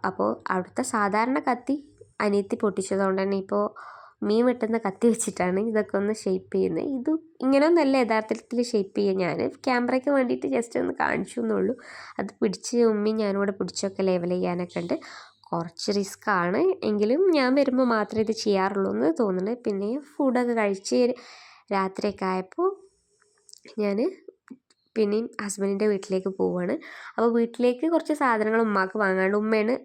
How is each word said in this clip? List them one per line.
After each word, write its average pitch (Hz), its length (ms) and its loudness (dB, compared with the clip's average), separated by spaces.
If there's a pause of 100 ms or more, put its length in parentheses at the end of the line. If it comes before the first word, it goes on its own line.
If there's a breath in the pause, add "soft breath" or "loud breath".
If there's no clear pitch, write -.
അപ്പോൾ 196 220 0 (240)
അവിടുത്തെ 185 300 -4 (100)
സാധാരണ 220 440 0 (120)
കത്തി 254 260 -2 (480)
അനിയത്തി 202 380 0
പൊട്ടിച്ചതുകൊണ്ട് 196 600 0
തന്നെ 196 220 0
ഇപ്പോൾ 208 200 -2 (600 loud breath)
മീൻ 220 220 4
വെട്ടുന്ന 226 360 0
കത്തി 196 280 0
വെച്ചിട്ടാണ് 190 480 0 (100)
ഇതൊക്കെ 214 300 -2
ഒന്ന് 208 220 0
ഷേപ്പ് 190 320 -2
ചെയ്യുന്നത്. 185 300 0 (120)
ഇത് 254 140 -2 (340)
ഇങ്ങനെയൊന്നുമല്ല 277 600 4
യഥാർത്ഥത്തിൽ 220 560 -2 (120)
ഷേപ്പ് 202 260 -2
ചെയ്യുക. 196 240 2
ഞാൻ 165 160 -2 (280)
ക്യാമറയ്ക്ക് 254 500 0
വേണ്ടിയിട്ട് 254 380 0
just 233 280 -2
ഒന്ന് - 200 -2
കാണിച്ചു 175 400 -2
എന്നുള്ളൂ. 214 320 0 (460 loud breath)
അത് 196 100 -4 (120)
പിടിച്ച് 220 340 -2 (160)
ഉമ്മയും 214 300 0
ഞാനും 196 200 0
കൂടെ 202 180 0
പിടിച്ചൊക്കെ 190 500 -4
ലെവൽ 180 260 0
ചെയ്യാനൊക്കെ 180 460 -2
ഉണ്ട്. 175 140 -2 (520 loud breath)
കുറച്ച് 170 480 -4
റിസ്ക്കാണ്, 196 640 0 (280)
എങ്കിലും 214 320 2 (160)
ഞാൻ 254 220 4
വരുമ്പോൾ 262 320 2
മാത്രമേ 214 340 0
ഇത് 220 80 -2 (120)
ചെയ്യാറുള്ളൂ 196 500 2
എന്ന് 254 160 2 (100)
തോന്നുന്നു. 190 320 0 (120)
പിന്നെ 202 260 -2 (200)
ഫുഡൊക്കെ 247 500 0
കഴിച്ച് 202 380 0 (760 loud breath)
രാത്രിയൊക്കെ 196 560 -2
ആയപ്പോൾ 185 380 -2 (1120)
ഞാൻ 202 160 0 (1000)
പിന്നെയും 220 320 0 (140)
ഹസ്ബൻഡിൻ്റെ 196 500 -2
വീട്ടിലേക്ക് 190 380 -2 (100)
പോവുകയാണ്. 180 340 0 (400 loud breath)
അപ്പോൾ 226 240 2
വീട്ടിലേക്ക് 247 540 0
കുറച്ച് 320 300 2
സാധനങ്ങൾ 220 440 2
ഉമ്മാക്ക് 196 380 0
വാങ്ങാണ്ട് 190 380 2
ഉമ്മയാണ് 220 320 2 (100)